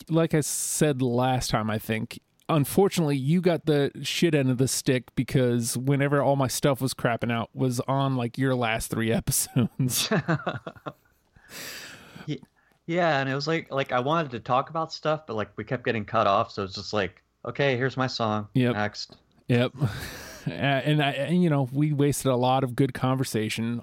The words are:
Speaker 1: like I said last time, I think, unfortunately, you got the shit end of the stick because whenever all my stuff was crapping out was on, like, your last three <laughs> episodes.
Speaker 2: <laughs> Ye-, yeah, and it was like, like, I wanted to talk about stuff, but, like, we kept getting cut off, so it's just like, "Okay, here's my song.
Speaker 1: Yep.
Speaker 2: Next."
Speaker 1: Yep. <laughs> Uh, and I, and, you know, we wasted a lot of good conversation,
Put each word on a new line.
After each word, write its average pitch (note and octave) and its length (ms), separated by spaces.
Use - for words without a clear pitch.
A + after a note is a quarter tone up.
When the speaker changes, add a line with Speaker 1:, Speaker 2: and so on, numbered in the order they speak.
Speaker 1:
like D#3+ 240
I D#3 60
said C#3+ 640
last B2+ 480
time, A2 180
I G#2+ 100
think, A2+ 420
unfortunately, D#3 680
you D#3 240
got E3 240
the C#3+ 240
shit D#3 340
end C3+ 140
of B2+ 80
the B2+ 120
stick - 460
because A#2+ 640
whenever C#3 460
all C#3 140
my C3+ 120
stuff C#3 320
was C3 140
crapping A#2+ 360
out A#2 220
was C3 280
on, C3+ 360
like, A#2+ 220
your C3 160
last A2+ 360
three A2+ 220
<laughs> - 0
episodes. - 1000
Speaker 2:
<laughs> - 2250
Ye-, D3+ 160
yeah, E3 340
and C3+ 80
it C3 60
was C#3+ 120
like, E3 240
like, C3+ 220
I B2+ 80
wanted D3 300
to A#2+ 100
talk - 300
about D#3+ 200
stuff, D#3 360
but, A2+ 100
like, G#2 200
we G#2+ 80
kept B2 200
getting A2+ 220
cut A2+ 200
off, G2+ 240
so G#2+ 120
it's F#2+ 120
just G#2 200
like, G2 280
"Okay, C3+ 320
here's B2+ 200
my C3 100
song. G#2+ 480
Speaker 1:
Yep. B2 200
Speaker 2:
Next." G#2 420
Speaker 1:
Yep. B2 300
<laughs> - 40
Uh, - 40
and C#3 500
I, C#3 80
and, C#3+ 320
you E3+ 80
know, C#3 220
we D3+ 200
wasted C#3+ 380
a B2 60
lot B2+ 260
of B2 140
good C3+ 180
conversation, A#2+ 880